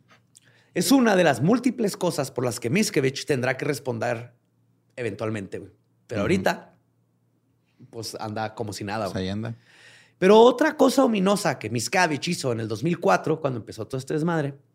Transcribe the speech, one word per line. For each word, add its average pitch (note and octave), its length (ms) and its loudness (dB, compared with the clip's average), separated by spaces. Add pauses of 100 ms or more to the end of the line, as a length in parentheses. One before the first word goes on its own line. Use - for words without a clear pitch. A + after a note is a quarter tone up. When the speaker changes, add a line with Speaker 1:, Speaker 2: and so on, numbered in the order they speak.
(720)
Speaker 1:
Es - 180 -2
una A#3+ 240 6
de F3+ 80 4
las C3+ 180 2
múltiples A#3 540 0
cosas D3+ 360 -4
por - 120 -4
las A#2+ 160 -4
que A#2 120 -6
Mickiewicz D#3 560 0
tendrá C3 300 0
que D3 80 -8
responder A#2+ 680 -6 (600)
eventualmente, A2 640 -6
güey. F#2+ 120 -16 (360)
Pero G#2+ 140 -6
Speaker 2:
Ujú. - 20 -2
Speaker 1:
ahorita, A2+ 520 -2 (1160)
pues, A2+ 280 -12
anda G#2+ 360 -6
como G#2 180 -8
si G#2 100 -10
nada, G#2 220 -4
Speaker 2:
Pues F#2 80 -6
Speaker 1:
güey. F#2+ 120 -4
Speaker 2:
ahí F#2 40 -4
anda. A2 260 -6 (640)
Speaker 1:
Pero G#3 200 8
otra C#4 380 6
cosa C4+ 260 4
ominosa G3 560 0
que G#2+ 100 -8
Mickiewicz C#3+ 600 0
hizo D#3 220 -2
en A2 80 -2
el A2+ 80 -4
dos G#2 160 -6
mil E3+ 160 -2
cuatro, F3 420 0
cuando B2+ 180 -4
empezó G#2+ 280 -12
todo C3+ 100 -8
este C3+ 160 -6
desmadre, D#3 400 -2 (220)